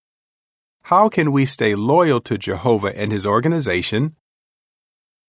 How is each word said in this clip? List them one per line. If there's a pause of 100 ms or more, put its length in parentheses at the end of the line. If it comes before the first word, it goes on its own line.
(840)
How
can
we
stay
loyal
to
Jehovah
and
his
organization? (1120)